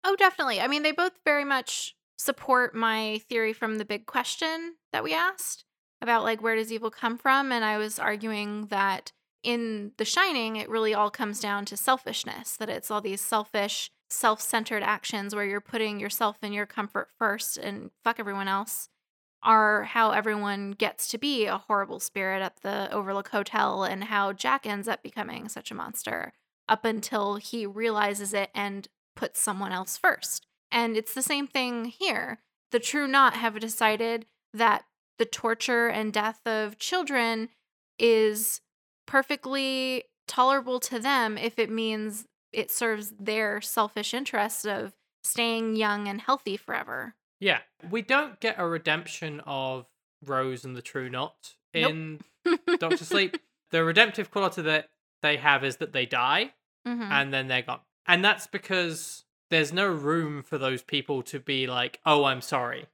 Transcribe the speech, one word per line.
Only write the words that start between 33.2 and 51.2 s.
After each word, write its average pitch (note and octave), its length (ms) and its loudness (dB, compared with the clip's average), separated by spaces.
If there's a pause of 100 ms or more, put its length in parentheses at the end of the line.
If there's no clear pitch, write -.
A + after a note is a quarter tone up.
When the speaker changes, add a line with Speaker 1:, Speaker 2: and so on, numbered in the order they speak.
Speaker 1:
have A3 260 -2
decided A3+ 680 0 (280)
that G#3+ 320 4 (320)
the A3+ 80 4
torture A#3 600 2
and G#3+ 260 -2
death G#3+ 320 -2
of G#3+ 320 -2
children A#3+ 720 0 (480)
is A3 640 4 (460)
perfectly C4 960 0 (220)
tolerable B3+ 520 2
to B3+ 200 -6
them A#3 380 2
if A3 220 -4
it A3 100 2
means G#3+ 560 -4 (280)
it - 180 -4
serves G#3+ 480 -2
their G#3 420 -2
selfish G#3+ 520 -2
interests A3+ 520 -2
of G3+ 280 -4 (300)
staying A3+ 520 0
young G#3 320 0
and G3+ 140 -6
healthy A#3+ 360 0
forever. - 580 -6 (240)
Speaker 2:
Yeah. F3 200 2 (300)
We A3+ 120 -2
don't C4+ 380 0
get A3+ 180 -2
a F#3 100 -2
redemption D#3+ 800 -2
of C3 400 -4 (400)
Rose C3 380 -2
and B2+ 120 -10
the A#2+ 60 -10
True B2+ 280 -8
Knot - 460 -8 (200)